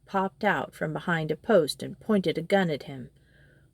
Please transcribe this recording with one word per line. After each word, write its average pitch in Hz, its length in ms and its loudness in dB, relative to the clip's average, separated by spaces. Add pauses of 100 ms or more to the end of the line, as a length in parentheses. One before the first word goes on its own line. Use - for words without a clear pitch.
popped 190 380 -4
out 175 320 0
from 160 180 -6
behind 160 380 -2
a 156 40 -2
post 165 460 2
and - 180 -10
pointed 202 380 0
a 165 40 -6
gun 185 280 2
at 147 140 -4
him. 131 260 -14 (640)